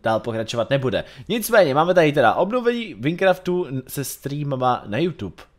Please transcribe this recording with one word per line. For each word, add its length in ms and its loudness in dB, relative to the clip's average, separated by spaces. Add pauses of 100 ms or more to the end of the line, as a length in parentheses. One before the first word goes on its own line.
dál 180 0
pokračovat 500 -4
nebude. 340 0 (240)
Nicméně, 460 2
máme 200 2
tady 180 6
teda 220 4
obnovení 600 -2
Minecraftu 720 0 (220)
se 160 -8
streamama 800 -4
na 120 -4
YouTube. 440 -4 (160)